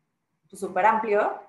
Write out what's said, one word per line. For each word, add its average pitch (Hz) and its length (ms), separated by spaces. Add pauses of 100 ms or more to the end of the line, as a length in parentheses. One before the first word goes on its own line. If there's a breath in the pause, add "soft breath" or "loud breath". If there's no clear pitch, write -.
(500)
pues, 185 100
súper 185 260
amplio, 214 480 (160)